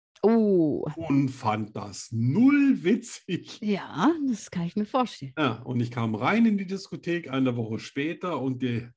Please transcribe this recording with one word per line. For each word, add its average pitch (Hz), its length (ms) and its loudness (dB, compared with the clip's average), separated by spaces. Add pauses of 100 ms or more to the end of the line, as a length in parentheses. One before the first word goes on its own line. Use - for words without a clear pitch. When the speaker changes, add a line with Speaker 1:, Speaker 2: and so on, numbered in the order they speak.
(220)
Speaker 1:
Oh. 196 600 4 (120)
Speaker 2:
Und 139 320 2
fand 110 480 -2
das 101 340 -12
null 214 720 4
witzig. - 800 -4
Speaker 1:
Ja, 196 500 0 (160)
das 220 220 -4
kann 175 160 -4
ich 175 80 -8
mir 208 100 -2
vorstellen. 208 540 -2
Speaker 2:
Ja, 120 240 0
und 123 180 -4
ich 120 120 -2
kam 113 240 -2
rein 180 280 2
in 208 140 4
die 196 80 -6
Diskothek 170 640 -6
eine 131 260 0
Woche 110 220 -4
später 160 640 -6
und 131 200 -4
die 120 340 -4